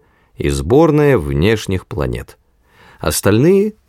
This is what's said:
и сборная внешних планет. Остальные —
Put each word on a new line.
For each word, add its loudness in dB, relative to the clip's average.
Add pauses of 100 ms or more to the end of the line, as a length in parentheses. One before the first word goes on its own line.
(380)
и -4
сборная 2
внешних -2
планет. -8 (640)
Остальные — 0 (160)